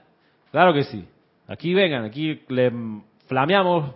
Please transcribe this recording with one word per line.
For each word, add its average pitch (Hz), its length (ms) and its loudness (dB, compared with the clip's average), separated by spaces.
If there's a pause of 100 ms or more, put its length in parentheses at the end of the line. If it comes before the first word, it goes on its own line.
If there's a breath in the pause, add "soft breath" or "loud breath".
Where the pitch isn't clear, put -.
(500)
claro 175 220 4
que 143 120 0
sí, 104 200 -10 (420)
aquí 151 280 -4
vengan, 160 300 2
aquí 147 440 -6
le 127 240 0 (540)
flameamos 165 680 0